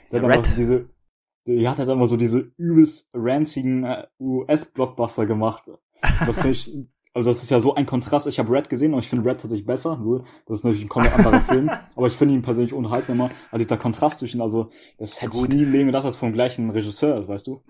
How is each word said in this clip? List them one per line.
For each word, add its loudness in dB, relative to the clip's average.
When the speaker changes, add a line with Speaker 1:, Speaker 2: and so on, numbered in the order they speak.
Speaker 1:
der 0
Speaker 2:
Ja, 2
Speaker 1:
hat 6
einfach 2
Speaker 2:
Red. 4
Speaker 1:
so 2
diese, 0
der 2
hat -2
halt -2
einfach 4
so 2
diese 0
übelst 4
ranzigen, 0
äh, -6
U-S-Blockbuster -2
gemacht. -2
Das 0
find 2
ich, -8
also 2
das 0
ist -4
ja 4
so 2
ein 0
Kontrast. -2
Ich -4
hab -2
Red 0
gesehen 0
und 0
ich -4
find -2
Red -2
tatsächlich -6
besser. -4
Nur, -2
das -8
ist -4
natürlich 0
ein -10
komplett 2
anderer 6
Speaker 2:
<laughs> 2
Speaker 1:
Film, 2
aber 0
ich 0
find 2
ihn 2
persönlich -2
unterhaltsamer. -2
Also -2
dieser 0
Kontrast -2
zwischen, -6
also -2
das -12
hätte -8
Speaker 2:
Gut. -2
Speaker 1:
ich 0
nie 4
im 2
Leben 4
gedacht, 0
dass -4
vom -2
gleichen -2
Regisseur -2
ist, -8
weißt -10
du? -12